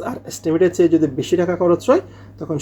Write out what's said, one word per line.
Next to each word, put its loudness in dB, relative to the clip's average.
আর -8
এস্টিমেটের 0
চেয়ে 4
যদি 2
বেশি -2
টাকা -2
খরচ 2
হয় 4
তখন -6